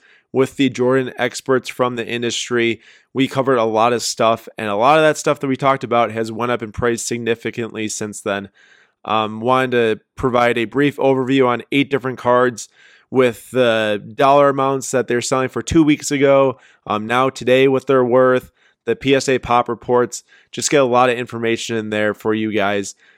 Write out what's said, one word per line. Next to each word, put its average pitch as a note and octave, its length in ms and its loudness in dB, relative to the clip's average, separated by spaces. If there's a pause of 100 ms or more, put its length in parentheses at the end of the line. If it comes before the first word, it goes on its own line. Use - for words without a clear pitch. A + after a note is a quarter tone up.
(320)
with C3 240 0
the C3+ 140 2
Jordan B2 480 0
experts B2+ 500 -2
from B2 280 -4
the A2 120 -8
industry, A#2 720 -2 (320)
we C3 160 0
covered C3+ 300 0
a A2+ 60 0
lot A2+ 280 2
of A2+ 100 -2
stuff, A2+ 540 -2
and A2 120 -8
a G#2 60 -4
lot C3 240 4
of D#3 60 4
that D3+ 140 2
stuff D3 220 -2
that C#3+ 80 -4
we C3 80 -2
talked C3+ 280 0
about A#2 260 0
has A2+ 220 -6
went A#2 180 -4
up A#2+ 120 -4
in G#2+ 100 -12
price A#2+ 300 -4
significantly A2+ 840 -6
since G#2 340 -10
then. G2+ 260 -6 (580)
Um, A2 360 -4
wanted B2+ 300 0
to A2+ 280 0 (140)
provide A#2+ 420 0
a A#2+ 80 -2
brief C3+ 320 -2
overview C3+ 500 2
on A#2+ 240 -2
eight C#3 200 0
different B2+ 260 -4
cards B2 540 0 (400)
with B2 400 0
the A2 520 0 (120)
dollar C#3 340 4
amounts C3+ 440 -2
that B2 160 0
they're A#2+ 120 0
selling C3 300 -2
for A#2+ 100 -8
two D#3+ 240 2
weeks D3 260 0
ago, C#3 480 4 (280)
um, G#2+ 200 -2
now B2 220 2
today B2+ 400 2
what C3 180 -2
they're C3 160 4
worth, B2+ 480 2 (360)
the A2+ 100 0
P C3+ 180 0
S C3 140 0
A C3 100 2
pop A#2+ 300 0
reports, A#2+ 560 -2 (280)
just - 180 -6
get D3 100 4
a C3 60 2
lot B2 240 4
of A#2+ 80 -2
information A#2 580 -4
in G#2+ 140 -6
there G#2+ 240 0
for A2 180 -4
you G#2+ 180 -2
guys G2+ 440 -2 (240)